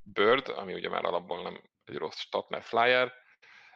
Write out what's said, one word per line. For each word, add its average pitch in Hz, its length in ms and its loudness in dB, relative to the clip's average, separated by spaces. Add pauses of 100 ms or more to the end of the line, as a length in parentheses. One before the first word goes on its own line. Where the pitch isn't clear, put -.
bird, 107 460 4
ami 92 260 -6
ugye 90 140 -4
már 87 160 -2
alapból 87 380 -2
nem 90 200 -10 (220)
egy - 120 -10
rossz - 220 -8
stat, - 300 -6
mert 104 160 -6
flyer. 123 480 2 (640)